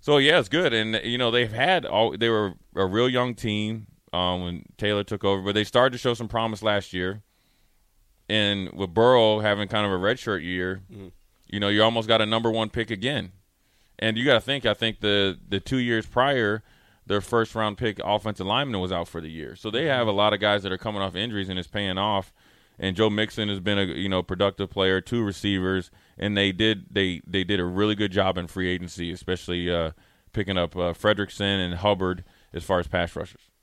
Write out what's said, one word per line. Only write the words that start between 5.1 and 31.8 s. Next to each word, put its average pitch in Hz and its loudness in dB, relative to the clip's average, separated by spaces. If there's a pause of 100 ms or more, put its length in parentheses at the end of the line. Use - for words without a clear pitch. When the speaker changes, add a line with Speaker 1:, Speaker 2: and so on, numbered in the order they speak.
Speaker 1:
over, 98 2
but 98 -2
they 107 2
started 123 2
to 120 -10
show 120 0
some 113 -8
promise 113 -2
last 104 0
year. 92 -4 (1040)
And 101 0
with 87 -4
Burrow 113 6
having 104 0
kind 104 0
of 101 2
a 92 0
redshirt 101 0
year, 90 -4 (100)
Speaker 2:
Mm-hmm. 98 -16 (400)
Speaker 1:
you 104 -6
know, 101 0
you 104 4
almost 113 2
got 113 6
a 107 2
number 113 2
one 110 0
pick 113 -4
again. 104 -4 (680)
And 110 0
you 120 -2
gotta 127 6
think, 135 -4
I 107 2
think 110 -2
the, 101 2
the 98 -2
two 131 -2
years 120 0
prior, 123 0 (420)
their 101 0
first-round 110 -2
pick 107 -4
offensive 101 -2
lineman 117 -2
was 90 -2
out 85 -4
for 85 -10
the 78 -10
year. 80 -12
So 110 -8
they 123 -2
have 123 2
a 107 0
lot 104 4
of 101 -2
guys 104 2
that 95 -4
are 92 -4
coming 104 -6
off 92 -4
injuries, 101 -4
and 92 -6
it's 90 -8
paying 98 -4
off. 101 -2 (480)
And 92 -2
Joe 107 4
Mixon 104 -2
has 98 -4
been 101 0
a, 98 2
you 87 -4
know, 92 0
productive 95 -2
player, 95 2
two 117 -2
receivers, 95 -2 (260)
and 104 -2
they 98 4
did, 104 0
they, 92 0
they 92 -2
did 95 0
a 87 0
really 101 2
good 101 -2
job 95 2
in 85 -6
free 92 -4
agency, 87 -6
especially, 87 -4
uh, 85 0 (420)
picking 98 -2
up, 87 -2
uh, 87 -2
Fredrickson 101 0 (240)
and 87 -4
Hubbard 92 0 (300)